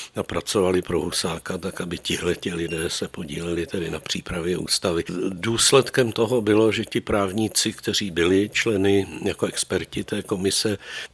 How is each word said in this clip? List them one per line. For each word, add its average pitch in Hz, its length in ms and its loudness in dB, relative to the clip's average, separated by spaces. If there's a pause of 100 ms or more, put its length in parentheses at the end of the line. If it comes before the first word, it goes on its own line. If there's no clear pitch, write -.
(160)
a 104 80 -2
pracovali 90 580 0
pro 87 200 0
Husáka, 87 560 -4
tak 87 240 -8
aby 87 160 -6
tihleti 87 560 -2
lidé 82 360 -4
se - 180 -4
podíleli 82 580 -6
tedy 82 240 -4
na 78 100 -6
přípravě 87 580 -4
ústavy. 85 460 0 (260)
Důsledkem 113 840 4
toho 117 300 2
bylo, 107 300 6
že 101 140 -2
ti - 160 -4
právníci, 104 720 0
kteří 101 380 -4
byli 95 420 4
členy 98 540 4 (180)
jako 98 200 -2
experti 92 580 -2
té 104 180 -4
komise, 98 560 0 (360)